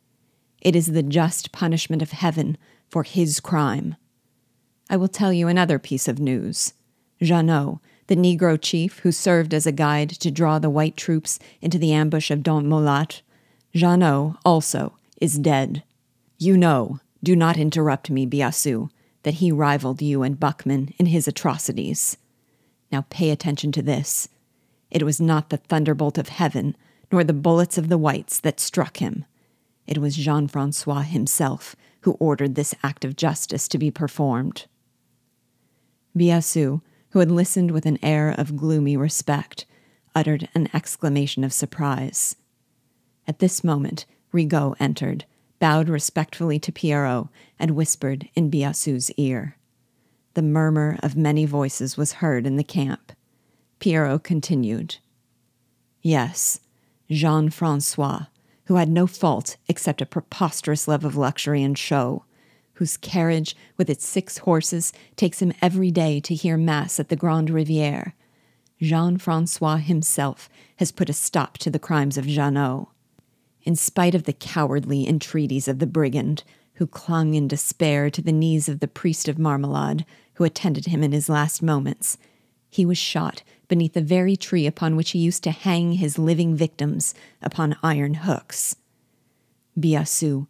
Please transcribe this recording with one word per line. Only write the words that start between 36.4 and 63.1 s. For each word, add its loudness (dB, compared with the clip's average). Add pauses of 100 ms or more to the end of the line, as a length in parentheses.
who 2
had 6
listened 2
with -2
an 2
air 2
of -4
gloomy 0
respect, -4 (480)
uttered 0
an 2
exclamation -2
of -4
surprise. -4 (880)
At -4
this 2
moment, -2 (280)
Rigaud 2
entered, -2 (360)
bowed 4
respectfully -2
to -6
Pierrot, 0 (300)
and 0
whispered -2
in 2
Biassou's -2
ear. -2 (800)
The 0
murmur 2
of -4
many 2
voices -2
was -2
heard 0
in 0
the 0
camp. -4 (680)
Pierrot 2
continued. -2 (1040)
Yes, 0 (500)
Jean-Francois, 0 (400)
who 4
had 4
no 4
fault -2 (120)
except -4
a -4
preposterous -4
love 0
of -4
luxury 0
and 0
show, -2 (500)
whose -4
carriage -2 (220)